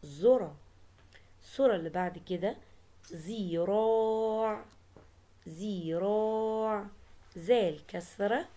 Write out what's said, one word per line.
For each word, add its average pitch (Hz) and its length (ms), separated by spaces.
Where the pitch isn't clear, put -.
ذرة. 165 500
الصورة 262 320
اللي 165 140
بعد 175 280
كده 180 380
ذراع. 220 1500
ذراع. 208 1400
زال 175 520
كسرة 202 680